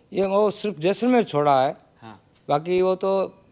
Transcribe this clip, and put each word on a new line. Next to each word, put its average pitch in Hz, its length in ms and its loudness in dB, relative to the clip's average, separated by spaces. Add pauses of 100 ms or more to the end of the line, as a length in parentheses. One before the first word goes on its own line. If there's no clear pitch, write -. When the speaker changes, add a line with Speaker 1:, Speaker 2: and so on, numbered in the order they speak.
(120)
Speaker 1:
ये 196 140 -2
वो 202 240 2
सिर्फ 196 280 -6
जैसलमेर 208 460 2
छोड़ा 147 380 2
है। 143 140 -2 (240)
Speaker 2:
हाँ। 110 200 -20 (280)
Speaker 1:
बाकी 170 340 0
वो 185 140 2
तो 190 140 -2 (420)